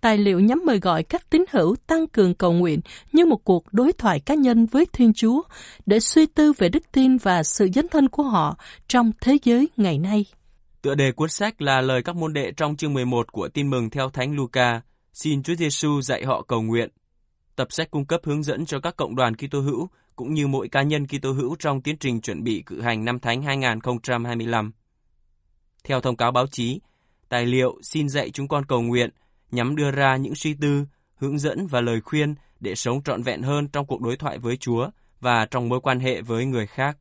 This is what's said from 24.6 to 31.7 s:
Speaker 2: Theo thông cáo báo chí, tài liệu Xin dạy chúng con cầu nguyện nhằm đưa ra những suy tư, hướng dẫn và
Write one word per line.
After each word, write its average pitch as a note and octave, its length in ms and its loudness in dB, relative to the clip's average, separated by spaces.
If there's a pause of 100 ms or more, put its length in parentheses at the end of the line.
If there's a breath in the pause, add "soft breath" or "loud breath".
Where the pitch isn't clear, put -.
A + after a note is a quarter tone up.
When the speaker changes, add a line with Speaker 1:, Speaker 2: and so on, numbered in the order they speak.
Speaker 2:
Theo C3 160 -4
thông B2 160 -2
cáo A#2+ 160 0
báo B2+ 140 0
chí, B2 340 -6 (480)
tài A#2+ 180 -2
liệu B2+ 360 0
Xin D3+ 260 -2
dạy C#3 220 -4
chúng C#3 180 -8
con C#3+ 160 -2
cầu B2 180 -2
nguyện A#2+ 280 0 (400)
nhằm B2 260 -2
đưa C#3+ 140 0
ra C3+ 260 2
những C3+ 180 -4
suy D3+ 200 -6
tư, C#3+ 300 0 (320)
hướng C#3+ 220 -4
dẫn C#3+ 280 -4
và C3+ 140 -2